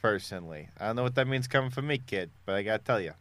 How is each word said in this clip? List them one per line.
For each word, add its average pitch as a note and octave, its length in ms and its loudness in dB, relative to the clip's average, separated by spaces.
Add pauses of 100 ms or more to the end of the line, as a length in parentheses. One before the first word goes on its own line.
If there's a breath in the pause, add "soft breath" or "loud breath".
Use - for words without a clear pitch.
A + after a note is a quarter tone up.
personally. F2+ 680 -2 (100)
I F#2+ 80 -4
don't A2+ 100 0
know B2 60 0
what B2 140 0
that C3+ 120 6
means C3 200 0
coming C3 220 2
from C3+ 160 -4
me, D3 120 0
kid, F#2+ 320 -4 (160)
but F#2+ 80 0
I G2+ 80 2
gotta G#2+ 200 0
tell A#2 180 2
you, D#2+ 200 -4